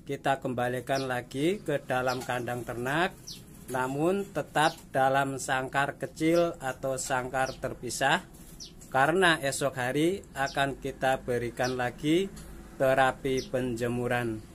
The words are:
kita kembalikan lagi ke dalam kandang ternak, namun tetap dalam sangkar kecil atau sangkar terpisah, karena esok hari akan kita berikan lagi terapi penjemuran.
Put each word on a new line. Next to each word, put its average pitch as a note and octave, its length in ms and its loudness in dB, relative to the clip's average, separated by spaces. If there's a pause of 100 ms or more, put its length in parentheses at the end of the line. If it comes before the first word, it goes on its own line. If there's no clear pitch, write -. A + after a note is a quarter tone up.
kita C#3 420 -2
kembalikan B2+ 640 -2
lagi C3 560 -2
ke C#3+ 240 -2
dalam B2+ 320 0
kandang B2 480 -4
ternak, B2+ 480 0 (560)
namun C#3+ 560 0
tetap D3+ 480 0 (160)
dalam C3+ 480 2
sangkar C3+ 640 -2
kecil E3 560 2
atau C3 400 -4
sangkar C3 560 -2
terpisah, C3+ 720 0 (640)
karena D#3+ 480 6
esok C3+ 400 -2
hari D3 560 0
akan C#3 480 -2
kita C3+ 400 0
berikan B2 560 -2
lagi D3+ 480 0 (480)
terapi C3 800 2
penjemuran. A#2+ 880 -2 (120)